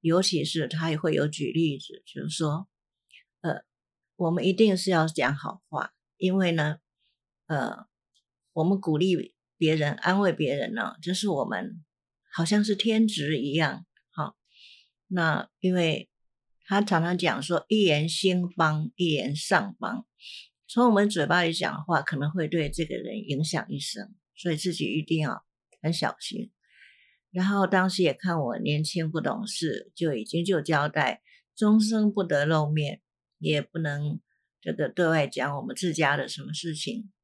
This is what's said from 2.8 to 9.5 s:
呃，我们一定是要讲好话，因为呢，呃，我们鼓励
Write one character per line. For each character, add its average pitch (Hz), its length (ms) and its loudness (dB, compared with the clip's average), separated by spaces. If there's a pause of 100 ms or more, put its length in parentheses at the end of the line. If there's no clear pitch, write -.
呃， - 240 -4 (540)
我 170 120 0
们 175 160 0
一 190 60 4
定 196 240 6
是 185 160 -2
要 160 160 4
讲 143 260 0
好 - 360 -8
话， - 240 -6 (240)
因 185 180 0
为 185 160 2
呢， 151 280 -2 (680)
呃， - 400 -6 (640)
我 160 120 0
们 190 160 4
鼓 160 180 0
励 180 360 2 (240)